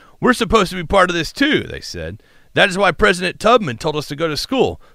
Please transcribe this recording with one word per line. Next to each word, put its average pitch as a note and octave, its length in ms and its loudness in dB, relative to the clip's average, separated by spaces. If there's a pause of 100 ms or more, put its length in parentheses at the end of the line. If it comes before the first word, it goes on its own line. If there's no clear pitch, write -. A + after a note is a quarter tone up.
(180)
"We're A#3+ 140 2
supposed G#3 380 0
to F#3 60 -10
be F3+ 80 -8
part F3+ 260 4
of F3 40 -4
this E3 160 -4
too," C4+ 340 0
they - 180 -12
said. E2+ 400 -12 (320)
"That F#3+ 160 4
is F3+ 80 -6
why G3 120 4
President F3+ 480 0
Tubman G#3 380 2
told D3+ 200 -4
us D3 120 -8
to D3 80 -8
go E3 120 -2
to D3 80 -4
school. G3+ 440 -2 (140)